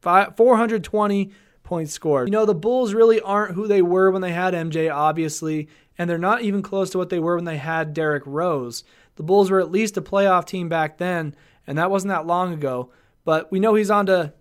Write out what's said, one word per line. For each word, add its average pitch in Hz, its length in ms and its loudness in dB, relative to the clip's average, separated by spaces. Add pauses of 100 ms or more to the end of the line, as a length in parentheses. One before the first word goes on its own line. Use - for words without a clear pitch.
five, 185 360 2
four 233 200 6
hundred 220 260 0
twenty 202 480 0 (320)
points 160 300 -6
scored. 139 360 0
You 196 40 -2
know, 214 140 2
the 208 80 2
Bulls 220 400 0
really 226 260 6
aren't 196 340 -2
who 208 120 -4
they 202 160 4
were 185 280 4
when 190 120 -2
they 180 100 -4
had 180 220 -2
M 165 160 -4
J, 160 180 -2
obviously, 156 800 -2 (300)
and 175 100 -4
they're 170 100 -2
not 208 240 0
even 202 200 -2
close 190 280 -4
to 185 80 -4
what 180 120 -4
they 180 80 -2
were 170 180 0
when 170 80 -6
they 165 120 -6
had 156 380 -4
Derrick 151 320 -2
Rose. 139 580 -4 (320)
The 160 60 -12
Bulls 190 280 4
were 190 100 4
at 165 100 -2
least 208 260 0
a 175 60 -6
playoff 190 440 2
team 175 220 -6
back 156 300 -2
then, 170 360 -4 (320)
and 147 100 -6
that 175 140 0
wasn't 196 200 -2
that 165 160 -2
long 175 260 0
ago. 131 380 -6 (340)
But 160 260 0
we 190 80 -2
know 214 160 4
he's 214 160 2
on 208 160 2
to 175 340 2